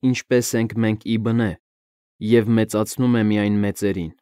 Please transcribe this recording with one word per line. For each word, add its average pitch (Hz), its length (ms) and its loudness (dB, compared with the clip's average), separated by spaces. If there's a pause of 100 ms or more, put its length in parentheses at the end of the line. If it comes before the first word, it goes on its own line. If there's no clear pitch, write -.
ինչպես 127 500 0
ենք 113 220 -2
մենք 110 300 -2
ի 113 140 -2
բնե, 113 320 0 (720)
և 110 280 2
մեծացնում 110 680 0
է 113 80 2
միայն 104 360 0
մեծերին։ 98 640 -2